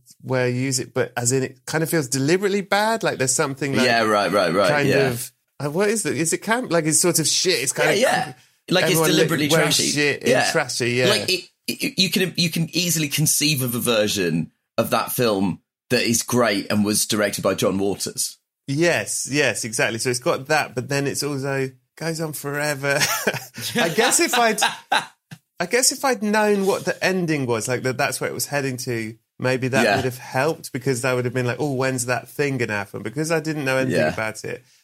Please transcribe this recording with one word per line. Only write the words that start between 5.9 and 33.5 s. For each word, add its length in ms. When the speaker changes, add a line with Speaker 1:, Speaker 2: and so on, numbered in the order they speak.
Speaker 1:
it? 120
Is 160
it 60
camp? 300
Like 140
it's 160
sort 200
of 80
shit. 360
It's 80
kind 260
Speaker 2:
Yeah, 240
Speaker 1:
of 60
Speaker 2:
yeah. 60
Like, 140
it's 60
Speaker 1:
everyone 200
Speaker 2:
deliberately 360
Speaker 1:
looks 80
very 120
Speaker 2:
trashy. 240
Speaker 1:
shit 320
and 60
Speaker 2:
Yeah. 220
Speaker 1:
trashy, 400
yeah. 140
Speaker 2:
Like, 240
it, 200
it, 320
you 100
can, 260
you 140
can 260
easily 320
conceive 540
of 140
a 40
version 720
of 140
that 200
film 500
that 120
is 200
great 480
and 140
was 220
directed 360
by 120
John 240
Waters. 580
Speaker 1:
Yes, 640
yes, 340
exactly. 340
So 120
it's 80
got 280
that, 280
but 140
then 180
it's 160
also 480
goes 260
on 120
forever. 680
<laughs> 360
I 140
guess 300
if 160
I'd, 240
Speaker 2:
<laughs> 840
Speaker 1:
I 60
guess 260
if 140
I'd 160
known 460
what 180
the 180
ending 440
was, 200
like, 160
that 140
that's 240
where 80
it 40
was 120
heading 320
to, 380
maybe 300
that 140
Speaker 2:
Yeah. 120
Speaker 1:
would 100
have 140
helped, 520
because 300
that 120
would 120
have 80
been 140
like, 120
"Oh, 140
when's 320
that 240
thing 300
gonna 140
happen?" 280
Because 300
I 80
didn't 260